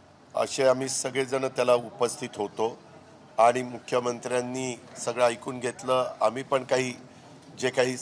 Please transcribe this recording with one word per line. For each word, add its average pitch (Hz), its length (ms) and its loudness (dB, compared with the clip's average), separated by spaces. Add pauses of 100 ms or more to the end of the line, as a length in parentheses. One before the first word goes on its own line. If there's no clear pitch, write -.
(360)
असे 113 280 0
आम्ही 131 260 4
सगळेजण 131 560 -2
त्याला 123 280 2
उपस्थित 120 640 -2
होतो 107 420 -4 (600)
आणि 120 260 6
मुख्यमंत्र्यांनी 123 1120 -4 (220)
सगळं 123 280 0
ऐकून 123 340 -2
घेतलं. 127 600 -2
आम्ही 117 220 0
पण 131 200 0
काही 127 300 0 (680)
जे 127 100 0
काही, 127 320 2